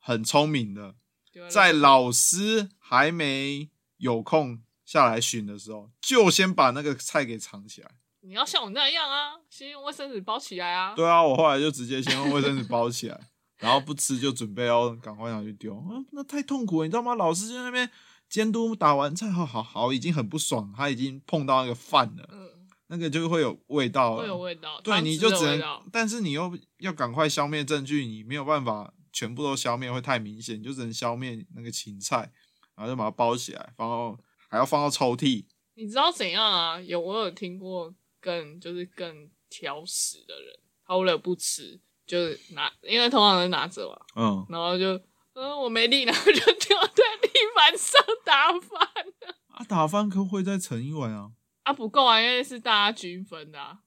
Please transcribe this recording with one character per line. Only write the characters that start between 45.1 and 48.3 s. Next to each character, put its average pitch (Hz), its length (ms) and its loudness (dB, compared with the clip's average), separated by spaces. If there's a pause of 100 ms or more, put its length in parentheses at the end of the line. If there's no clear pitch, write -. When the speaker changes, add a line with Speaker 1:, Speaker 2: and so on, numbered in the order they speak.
Speaker 2:
，“嗯， 277 280 -10
我 254 60 -2
没 226 200 2
力”， 269 180 4
然 233 100 2
后 - 100 0
就 403 60 8
掉 370 480 4 (140)
在 - 100 8 (200)
地 - 60 2 (260)
板 330 200 6
上 - 240 4 (240)
打 302 280 4